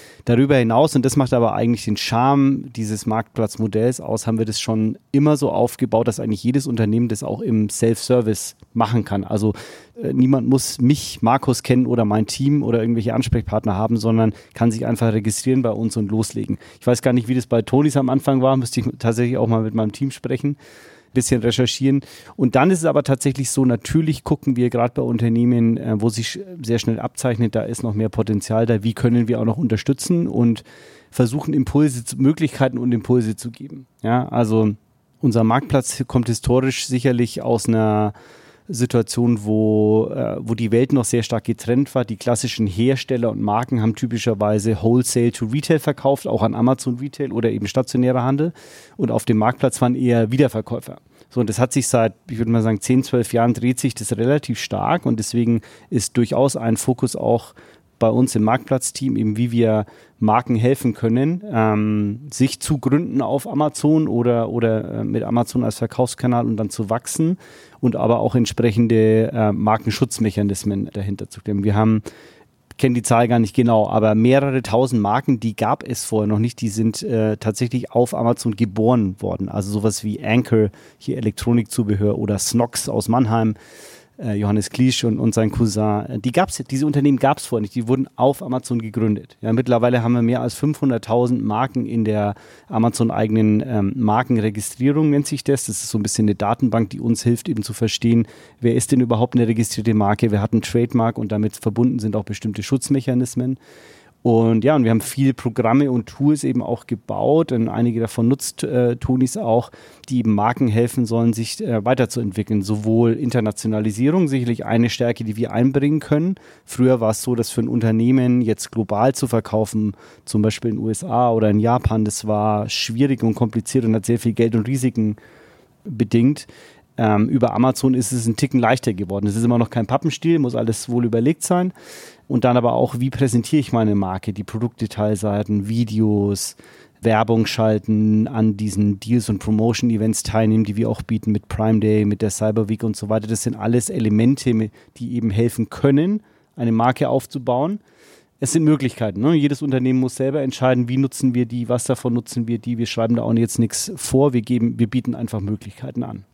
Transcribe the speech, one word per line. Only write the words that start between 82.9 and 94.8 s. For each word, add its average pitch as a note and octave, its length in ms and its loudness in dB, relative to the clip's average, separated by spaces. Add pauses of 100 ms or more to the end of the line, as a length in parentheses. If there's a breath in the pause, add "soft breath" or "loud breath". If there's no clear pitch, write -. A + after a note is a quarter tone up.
Mannheim, A2+ 460 0 (680 loud breath)
äh, A2 120 -4
Johannes G#2 360 -2
Kliesch B2+ 360 0
und, A2 120 0
und A2+ 160 0
sein A2 160 2
Cousin, G#2+ 560 0
äh, B2 140 -8
die A#2+ 140 -4
gab's, - 360 0
diese C3+ 160 -2
Unternehmen C#3+ 340 2
gab's C#3 260 0
vorher A2+ 160 -2
nicht, G#2 120 -8
die A2+ 140 -4
wurden C3 300 0
auf C3+ 260 2
Amazon B2 360 -4
gegründet. A2 600 -2
Ja, A2+ 140 -2
mittlerweile A#2+ 500 2
haben A#2 80 2
wir A#2+ 100 2
mehr A#2+ 200 2
als A#2+ 140 -4
fünfhunderttausend B2 840 0
Marken A2+ 440 -2
in A2+ 180 -2
der G#2 320 0 (320 loud breath)
Amazon-eigenen, A2 1000 2
ähm, G#2 300 -2
Markenregistrierung, A#2+ 1120 0